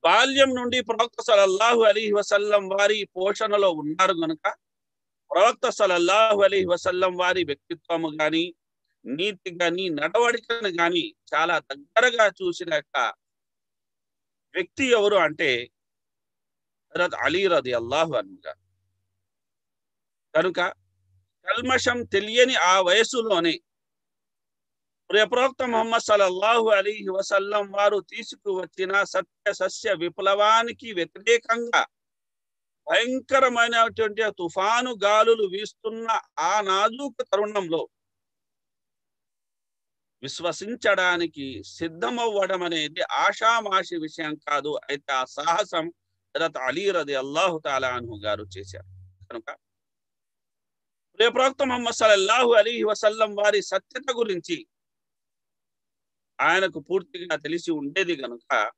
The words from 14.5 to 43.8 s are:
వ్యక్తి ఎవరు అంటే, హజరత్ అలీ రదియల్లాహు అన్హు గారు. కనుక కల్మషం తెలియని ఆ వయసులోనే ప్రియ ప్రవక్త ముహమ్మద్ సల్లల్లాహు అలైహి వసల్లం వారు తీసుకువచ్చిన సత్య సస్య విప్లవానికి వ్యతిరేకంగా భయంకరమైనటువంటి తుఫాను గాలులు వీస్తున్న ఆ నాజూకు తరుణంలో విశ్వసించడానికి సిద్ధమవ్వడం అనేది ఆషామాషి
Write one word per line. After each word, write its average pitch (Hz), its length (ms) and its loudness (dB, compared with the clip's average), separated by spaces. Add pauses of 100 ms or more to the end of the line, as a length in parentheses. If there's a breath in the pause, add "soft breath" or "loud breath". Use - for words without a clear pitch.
వ్యక్తి 185 320 -4
ఎవరు 208 300 4
అంటే, 151 540 0 (1300)
హజరత్ 175 240 -2
అలీ 170 280 0
రదియల్లాహు 135 680 0
అన్హు 98 340 -6
గారు. - 160 -18 (1700)
కనుక 175 240 0 (880)
కల్మషం 247 560 0
తెలియని 226 520 2
ఆ 185 260 4
వయసులోనే 196 800 2 (1500)
ప్రియ 208 160 4
ప్రవక్త 254 380 0
ముహమ్మద్ 226 380 0
సల్లల్లాహు 208 680 2
అలైహి 208 420 0
వసల్లం 196 640 -2
వారు 202 280 2
తీసుకువచ్చిన 190 1040 -4
సత్య 190 500 -4
సస్య 196 400 -4
విప్లవానికి 208 1000 0
వ్యతిరేకంగా 226 960 0 (1000)
భయంకరమైనటువంటి 233 1400 0
తుఫాను 208 760 -2
గాలులు 220 400 4
వీస్తున్న 214 800 -6 (180)
ఆ 180 220 0
నాజూకు 226 600 -2
తరుణంలో 196 680 -2 (2250)
విశ్వసించడానికి 170 1400 -4
సిద్ధమవ్వడం 190 1000 -4
అనేది 165 380 -6
ఆషామాషి 196 960 0